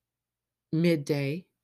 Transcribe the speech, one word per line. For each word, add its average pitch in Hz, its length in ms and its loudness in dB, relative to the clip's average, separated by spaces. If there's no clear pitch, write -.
midday 156 720 0